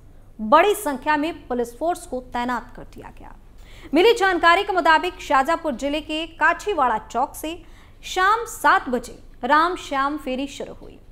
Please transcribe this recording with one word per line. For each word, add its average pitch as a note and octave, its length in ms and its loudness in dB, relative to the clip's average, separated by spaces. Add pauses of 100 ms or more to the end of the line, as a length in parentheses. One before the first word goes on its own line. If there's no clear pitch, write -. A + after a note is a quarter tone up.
(400)
बड़ी D#4+ 340 4
संख्या D4+ 420 -2
में D#4+ 320 -4
पुलिस A#3+ 300 -4
फोर्स E4+ 280 -4
को B3+ 140 -8 (120)
तैनात A#3+ 440 -6
कर - 80 -16
दिया - 340 -18
गया। - 160 -18 (600)
मिली F4+ 200 8
जानकारी F#4 480 4
के G4+ 100 -4
मुताबिक E4 480 2
शाहजहांपुर D4+ 540 0
जिले C#4+ 260 -4
के D#4 240 -8 (120)
काछीवाड़ा D#4 640 0
चौक - 340 -4
से D#4 180 -8 (520)
शाम G#4 420 0
सात F4 420 0
बजे A#3+ 300 -6 (260)
राम D#4 340 2
श्याम C#4 400 -4
फेरी B3+ 300 -6
शुरू - 260 -12
हुई। - 240 -20 (140)